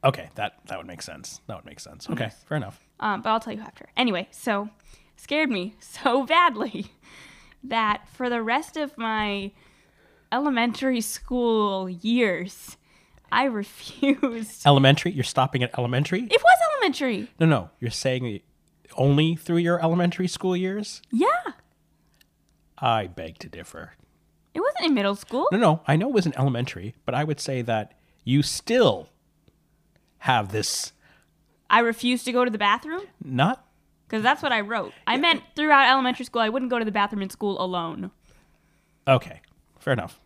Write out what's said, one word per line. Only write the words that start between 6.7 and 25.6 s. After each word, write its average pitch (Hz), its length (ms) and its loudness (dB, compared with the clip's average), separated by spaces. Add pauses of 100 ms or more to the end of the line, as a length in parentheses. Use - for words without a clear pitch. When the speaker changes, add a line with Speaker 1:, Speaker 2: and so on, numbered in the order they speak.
Speaker 2:
that 226 440 -2
for 247 220 -4
the 233 100 0
rest 240 360 -2
of 285 200 -4
my 214 540 -4 (800)
elementary 247 680 0
school 214 920 0
years, 190 840 -2 (560)
I 262 120 4
<laughs> - 20 2
refused. 233 1160 -2
Speaker 1:
Elementary? 139 460 6
You're 135 140 -2
stopping 127 400 0
at - 120 -6
elementary? 131 440 0 (100)
Speaker 2:
It 466 140 4
was 719 140 8 (140)
elementary. 269 560 -2 (120)
Speaker 1:
No, 165 60 6
no. 117 240 2 (100)
You're 123 100 -4
saying 127 360 -2
it 101 180 -8 (520)
only 147 380 4
through 165 220 -2
your 170 260 2
elementary 175 460 0
school 185 280 -2
years? 190 540 -6
Speaker 2:
Yeah. 262 160 2 (1500)
Speaker 1:
I 113 300 0
beg 82 300 -14
to 82 100 -16
differ. 82 460 -16 (600)
Speaker 2:
It 320 60 -4
wasn't 480 260 -2
in 302 80 4
middle 202 220 0
school. 285 340 -4
Speaker 1:
No, - 80 0
no. 160 300 4